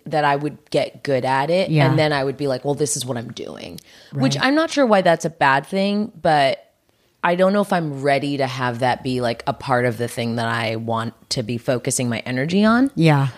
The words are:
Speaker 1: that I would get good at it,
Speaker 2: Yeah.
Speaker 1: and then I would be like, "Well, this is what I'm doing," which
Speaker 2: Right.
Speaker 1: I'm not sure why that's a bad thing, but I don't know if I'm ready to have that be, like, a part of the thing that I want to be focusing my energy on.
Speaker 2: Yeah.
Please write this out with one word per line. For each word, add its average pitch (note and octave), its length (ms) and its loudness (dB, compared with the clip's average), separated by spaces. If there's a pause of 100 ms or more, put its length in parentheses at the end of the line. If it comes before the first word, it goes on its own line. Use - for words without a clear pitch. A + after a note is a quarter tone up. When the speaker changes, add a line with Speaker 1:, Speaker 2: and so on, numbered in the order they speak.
Speaker 1:
that D3+ 160 -2
I C#3+ 140 2
would D3 340 -8
get C3 320 -2
good C3 220 0
at C3+ 260 0
it, F3+ 200 0
Speaker 2:
Yeah. C#3+ 200 4
Speaker 1:
and C#3 80 2
then D3+ 140 2
I C#3 100 0
would C3+ 140 -4
be D3 100 -4
like, C3 180 -4
"Well, C#3+ 120 -2
this D3 200 -2
is B2+ 80 -6
what B2 120 -6
I'm A#2+ 160 -10
doing," - 480 -14 (320)
which C#3 240 0
Speaker 2:
Right. - 100 0
Speaker 1:
I'm C4+ 80 2
not D#4+ 160 0
sure C#4+ 160 2
why G#3 140 6
that's E3+ 240 2
a D#3+ 60 -2
bad C#3+ 360 2
thing, G3+ 460 -2 (100)
but D3 500 2 (520)
I F3 100 4
don't F#3 180 4
know G#3 100 2
if G3 100 -2
I'm D3+ 280 -2
ready C#3+ 360 0
to C3+ 100 0
have B2 320 -4
that B2 240 0
be, B2+ 180 -2
like, A#2 280 -4
a C#3 40 -2
part B2 320 0
of A#2 140 0
the A#2+ 80 -4
thing A#2 300 -4
that A#2 100 -2
I A2+ 300 -2
want A2+ 380 -4 (160)
to C3 120 -4
be A#2 160 -6
focusing B2+ 500 -2
my A2+ 120 -2
energy D#3+ 440 0
on. A#3+ 300 2
Speaker 2:
Yeah. D3 320 4 (120)